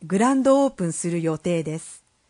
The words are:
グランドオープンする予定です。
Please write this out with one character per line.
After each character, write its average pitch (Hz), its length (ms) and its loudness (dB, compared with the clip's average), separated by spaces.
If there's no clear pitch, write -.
グ 180 160 -2
ラ 254 160 4
ン 269 80 2
ド 269 220 4
オ 269 40 2
ー - 20 0
プ 190 140 -6
ン 165 80 -2
す 175 180 -4
る 170 100 -2
予 160 160 -2
定 170 260 -2
で 156 180 -6
す。 - 240 -20